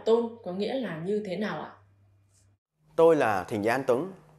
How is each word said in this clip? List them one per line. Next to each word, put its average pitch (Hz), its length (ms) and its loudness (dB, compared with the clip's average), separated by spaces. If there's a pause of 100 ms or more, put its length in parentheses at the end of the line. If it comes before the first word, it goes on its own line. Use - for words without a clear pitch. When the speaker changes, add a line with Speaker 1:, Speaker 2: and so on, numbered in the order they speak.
Speaker 1:
tôn 226 400 2
có 180 60 -8
nghĩa 196 220 -4
là 208 240 -6
như 196 280 -4
thế 180 120 -6
nào 180 240 -6
ạ? 143 100 -14 (1200)
Speaker 2:
Tôi 165 200 8
là 107 280 0
Thiền 107 180 -4
Gia 110 120 2
Anh 135 140 -2
Tuấn, 147 260 0 (260)